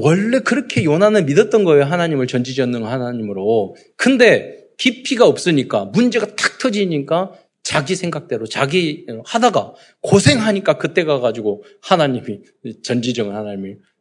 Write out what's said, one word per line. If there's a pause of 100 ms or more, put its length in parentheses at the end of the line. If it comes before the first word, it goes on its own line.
원래
그렇게
요나는
믿었던
거예요.
하나님을,
전지전능
하나님으로. (180)
근데 (120)
깊이가
없으니까,
문제가 (100)
탁
터지니까 (320)
자기
생각대로
자기 (180)
하다가 (260)
고생하니까
그때
가가지고 (180)
하나님이, (420)
전지전능
하나님이 (260)